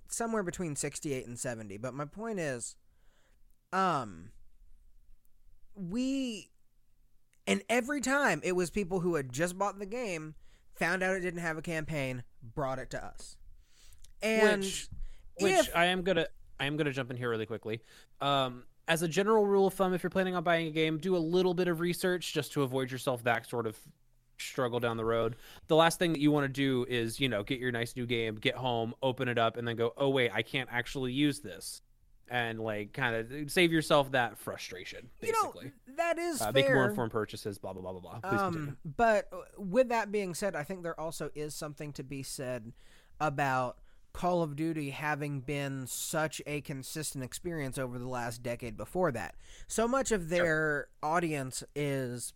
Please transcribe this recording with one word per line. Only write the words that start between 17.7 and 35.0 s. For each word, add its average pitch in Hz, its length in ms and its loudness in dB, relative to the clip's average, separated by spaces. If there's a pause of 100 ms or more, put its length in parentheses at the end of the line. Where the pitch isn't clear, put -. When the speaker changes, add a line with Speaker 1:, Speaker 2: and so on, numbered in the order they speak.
Speaker 2:
Um, 135 440 0 (240)
as 165 140 2
a 175 60 0
general 202 360 4
rule 196 220 6
of 190 80 2
thumb, 185 200 2
if 175 80 0
you're 180 80 -2
planning 185 260 0
on 170 80 0
buying 165 240 4
a - 20 -4
game, 160 280 2
do 185 180 2
a - 20 4
little 175 360 4
bit 175 140 2
of 165 120 0
research 175 520 0
just 147 200 -2
to 147 100 2
avoid 131 280 0
yourself 123 340 -2
that 117 240 2
sort 117 180 -2
of 110 100 -4 (640)
struggle 120 400 0
down 117 180 2
the 113 80 -2
road. 113 300 2 (320)
The 165 80 6
last 165 240 8
thing 175 140 2
that 143 80 -2
you 147 100 8
wanna 147 180 4
do 131 400 2
is, 117 300 0
you 135 100 2
know, 107 140 0
get 131 160 -2
your 123 140 0
nice 117 240 -4
new 123 100 -2
game, 113 300 -2
get 123 180 0
home, 120 480 0
open 131 260 0
it 120 100 0
up, 113 180 4
and 120 100 -4
then 117 100 -2
go, 117 200 2
"Oh, 139 140 4
wait, 127 220 4
I 110 100 0
can't 135 280 -4
actually 123 420 -2
use 143 280 2
this." - 420 -12 (460)
And, 113 320 -2
like, 104 320 -4
kinda 127 560 -2
save 170 240 4
yourself 151 400 6
that 120 260 2
frustration, - 720 -10 (120)